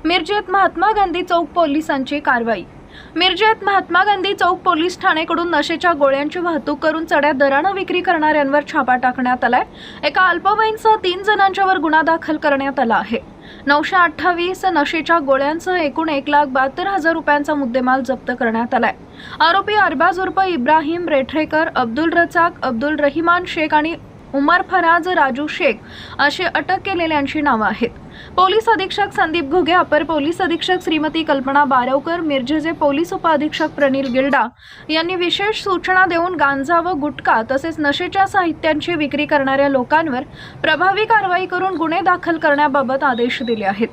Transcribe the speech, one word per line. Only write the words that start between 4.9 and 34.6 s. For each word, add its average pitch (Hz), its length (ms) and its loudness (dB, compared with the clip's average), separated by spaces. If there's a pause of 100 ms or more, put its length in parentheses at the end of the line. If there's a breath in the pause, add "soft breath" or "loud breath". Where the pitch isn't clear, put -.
ठाणेकडून 339 480 0
नशेच्या 330 420 0
गोळ्यांची 285 460 0
वाहतूक 320 400 -2
करून 320 260 -2
चढ्या 302 280 2
दरानं 285 400 2
विक्री 370 280 -2
करणाऱ्यांवर 302 600 2 (100)
छापा 254 240 2
टाकण्यात 254 480 0
आलाय. 262 200 2 (400 loud breath)
एका 370 240 2
अल्पवयीनसह 427 760 2
तीन 370 180 -2
जणांच्यावर 392 560 2
गुन्हा 311 240 2
दाखल 330 340 0
करण्यात 277 440 0
आला 226 160 2
आहे. 196 220 -2 (480 loud breath)
नऊशे 294 300 2
अठ्ठावीस 349 680 0
नशेच्या 330 540 0
गोळ्यांसह 294 580 0
एकूण 320 320 -2
एक 285 200 -4
लाख 294 180 4
बहात्तर 269 400 -2
हजार 330 260 0
रुपयांचा 302 420 0
मुद्देमाल 262 520 0
जप्त 262 340 -6
करण्यात 233 340 -2
आलाय. 233 180 0 (480 loud breath)
आरोपी 392 360 2
अरबाज 349 440 2
उर्फ 381 260 -2
इब्राहिम 320 600 0
रेठरेकर, 311 680 0
अब्दुल 254 360 0
रजाक, 339 500 0
अब्दुल 262 380 -2
रहिमान 330 460 0
शेख 311 280 -2
आणि 311 200 0 (400)
उमर 311 360 2
फराज 349 380 2
राजू 294 380 0
शेख 294 280 0 (440 loud breath)
अशी 294 260 0
अटक 330 400 -2
केलेल्यांची 320 560 -2
नावं 240 260 0
आहेत. 220 240 -2 (460 loud breath)
पोलीस 381 320 4
अधीक्षक 403 440 0
संदीप 320 380 0
घुगे, 320 220 2
अपर 311 300 4
पोलीस 311 400 -2
अधीक्षक 349 420 -2
श्रीमती 311 380 -2
कल्पना 277 420 0
बारवकर, 269 560 0
मिरजेचे 294 520 -2
पोलीस 302 400 0
उपअधीक्षक 311 640 0
प्रणील 269 360 0
गिल्डा 262 340 2 (440 loud breath)